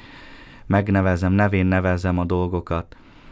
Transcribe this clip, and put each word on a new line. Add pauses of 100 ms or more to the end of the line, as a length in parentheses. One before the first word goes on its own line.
(640)
megnevezzem,
nevén
nevezzem
a
dolgokat. (360)